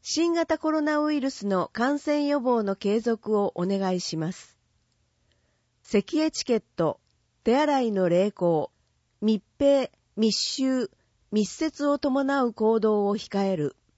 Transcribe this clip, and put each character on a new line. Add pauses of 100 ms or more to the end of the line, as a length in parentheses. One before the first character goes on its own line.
新
型
コ
ロ
ナ
ウ
イ
ル
ス
の
感
染
予
防
の
継
続
を
お
願
い
し
ま
す。 (1300)
咳
エ
チ
ケ
ッ (140)
ト、 (440)
手
洗
い
の
励
行、 (500)
密 (160)
閉、 (260)
密
集、 (420)
密
接
を
伴
う
行
動
を
控
え
る。 (220)